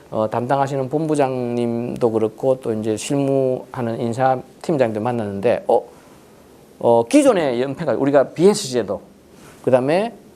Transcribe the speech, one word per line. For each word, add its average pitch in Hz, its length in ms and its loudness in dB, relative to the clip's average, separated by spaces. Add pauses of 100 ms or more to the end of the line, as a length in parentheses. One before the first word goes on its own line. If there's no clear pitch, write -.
(100)
어, 107 200 0
담당하시는 135 580 -2
본부장님도 127 1200 -2
그렇고 113 500 0
또 117 140 -4
이제 107 220 -2
실무하는 131 1040 -2
인사 127 380 0 (240)
팀장도 120 380 0
만났는데, 110 680 -2
어, - 180 2 (960)
어, 117 300 4
기존의 180 540 2
연평가 139 320 -4
우리가 139 360 2
비에스 185 400 2
제도, 104 300 -4 (640)
그다음에 147 500 2 (240)